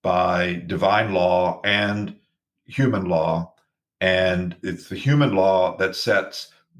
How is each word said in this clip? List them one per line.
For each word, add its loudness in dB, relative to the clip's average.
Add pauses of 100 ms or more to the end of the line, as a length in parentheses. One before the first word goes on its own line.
by 0
divine 0
law 2
and -2 (480)
human -2
law. 0 (480)
And 0
it's -10
the -10
human 2
law 2
that -2
sets -4 (280)